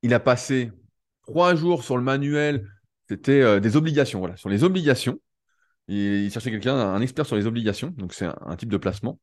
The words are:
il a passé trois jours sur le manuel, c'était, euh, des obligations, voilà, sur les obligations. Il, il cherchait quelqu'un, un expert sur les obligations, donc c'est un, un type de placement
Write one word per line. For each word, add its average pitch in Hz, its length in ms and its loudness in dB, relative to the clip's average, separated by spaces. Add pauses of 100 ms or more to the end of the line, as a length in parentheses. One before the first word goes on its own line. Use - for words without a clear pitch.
il 120 140 2
a 117 60 4
passé 123 520 0 (540)
trois 175 280 4
jours 160 300 0
sur 127 140 -2
le 123 40 -2
manuel, 143 640 -2 (440)
c'était, 135 320 4
euh, 104 180 6
des 107 160 2
obligations, 147 440 2
voilà, 92 160 -6
sur - 120 -12
les 104 160 2
obligations. 156 560 0 (680)
Il, 101 360 0
il 101 60 -2
cherchait 117 200 -6
quelqu'un, 110 240 -2
un 104 280 0
expert 135 240 -4
sur 113 100 -4
les 101 100 0
obligations, 113 520 -4
donc 92 160 -10
c'est - 100 -8
un, 82 220 -8
un 82 100 -8
type 117 140 -8
de 101 80 0
placement 101 440 -6